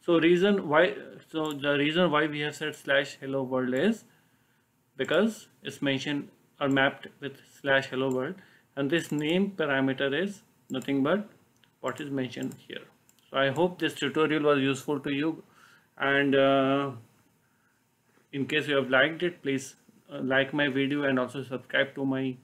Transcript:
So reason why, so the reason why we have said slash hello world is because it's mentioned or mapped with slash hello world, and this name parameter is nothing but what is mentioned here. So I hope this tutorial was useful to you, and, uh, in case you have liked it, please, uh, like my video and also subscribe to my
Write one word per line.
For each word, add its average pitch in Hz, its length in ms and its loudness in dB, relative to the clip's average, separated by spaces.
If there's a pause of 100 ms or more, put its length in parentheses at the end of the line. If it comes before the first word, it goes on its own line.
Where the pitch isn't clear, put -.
So 170 180 4
reason 180 480 4
why, 160 260 4 (360)
so 156 220 -4
the 143 260 0
reason 156 320 2
why 147 160 2
we 147 140 -4
have 147 140 -6
said 151 220 -8
slash 143 440 0
hello 135 220 -4
world 127 320 -2
is 190 300 0 (920)
because 185 520 0 (140)
it's - 200 -12
mentioned 143 460 -2 (320)
or 143 80 0
mapped 139 380 2 (140)
with 139 180 -12 (220)
slash 135 260 2
hello 131 240 -2
world, 131 240 -4 (420)
and 139 140 -2
this 165 200 -2
name 170 460 0
parameter 135 560 -2 (100)
is 202 200 -8 (280)
nothing 135 320 -2
but 196 260 0 (520)
what 127 200 -6
is 143 100 -10
mentioned 131 440 -6 (140)
here. - 140 -12 (480)
So - 80 -2
I 135 120 2
hope 175 280 0
this 156 160 -2
tutorial 151 480 0
was 147 180 4
useful 135 400 -2
to 147 100 -6
you, 156 320 -2 (560)
and, 139 380 2
uh, 135 540 4 (1400)
in 139 140 -2
case 147 220 -2
you 143 80 2
have 127 140 2
liked 151 320 4
it, 175 200 -4
please, 135 320 -4 (380)
uh, 139 100 -10
like 135 300 2
my 143 160 0
video 139 340 0
and 135 160 2
also 127 240 -4
subscribe 131 540 -4
to 139 80 -4
my 135 400 -2